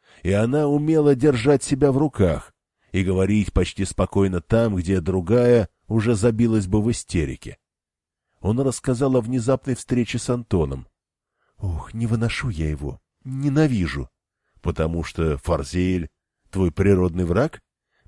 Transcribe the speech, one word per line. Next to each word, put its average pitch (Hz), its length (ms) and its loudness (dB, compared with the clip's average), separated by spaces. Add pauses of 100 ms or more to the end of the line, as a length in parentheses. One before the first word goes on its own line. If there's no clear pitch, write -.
(220)
и 90 100 0
она 123 340 2
умела 147 480 4
держать 131 480 4
себя 139 300 2
в 131 60 0
руках 98 560 0 (380)
и 95 100 0
говорить 95 500 0
почти 95 320 0
спокойно 95 560 0
там, 113 360 0
где 92 240 0
другая 101 680 2 (200)
уже 110 260 0
забилась 110 520 2
бы 104 160 0
в 117 80 0
истерике. - 680 -6 (840)
Он 110 180 0
рассказал 131 560 0
о 127 40 4
внезапной 123 560 -2
встрече 123 420 -2
с - 100 -6
Антоном. 82 600 -2 (680)
"Ох, 85 360 -8
не 117 120 -4
выношу 113 440 -2
я 80 180 -4
его, 71 320 -8 (240)
ненавижу". 131 840 -2 (500)
"Потому 80 420 -2
что 78 360 -4
Фарзель — 87 680 -2 (420)
твой 95 200 0
природный 92 540 2
враг?" 101 360 0 (480)